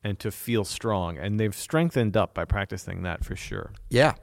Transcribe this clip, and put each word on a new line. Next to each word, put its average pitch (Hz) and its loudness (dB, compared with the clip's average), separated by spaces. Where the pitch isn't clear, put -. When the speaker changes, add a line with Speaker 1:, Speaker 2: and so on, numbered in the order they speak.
Speaker 1:
and 101 -2
to 107 -4
feel 113 0
strong. 92 -2
And 101 -2
they've 107 2
strengthened 143 2
up 101 2
by 85 -4
practicing 95 -4
that 87 -4
for 95 -6
sure. - -8
Speaker 2:
Yeah. 131 6